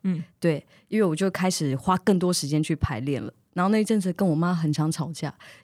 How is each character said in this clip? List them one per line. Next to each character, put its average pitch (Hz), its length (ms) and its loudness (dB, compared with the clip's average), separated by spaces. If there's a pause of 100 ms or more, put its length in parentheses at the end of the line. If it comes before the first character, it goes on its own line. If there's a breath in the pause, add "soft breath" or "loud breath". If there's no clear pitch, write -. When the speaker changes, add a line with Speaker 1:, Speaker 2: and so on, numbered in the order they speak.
Speaker 1:
嗯。 180 200 -2 (180)
Speaker 2:
对， 160 260 0 (220 soft breath)
因 214 120 0
为 208 60 4
我 160 80 0
就 190 160 0
开 180 180 0
始 160 280 0
花 185 220 0
更 190 200 2
多 180 140 2
时 170 140 -2
间 147 140 0
去 147 140 -2
排 135 260 -2
练 135 220 -4
了。 - 100 -10 (220)
然 175 100 0
后 196 60 2
那 214 100 4
一 214 40 2
阵 214 160 2
子 180 120 -2
跟 196 160 0
我 160 60 4
妈 170 180 2
很 160 200 2
常 156 180 0
吵 165 220 -4
架， 147 200 -8 (320 loud breath)